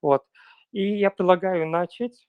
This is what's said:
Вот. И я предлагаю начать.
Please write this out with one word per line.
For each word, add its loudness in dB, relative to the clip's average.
Вот. 0
И -4
я 2
предлагаю 0
начать. -6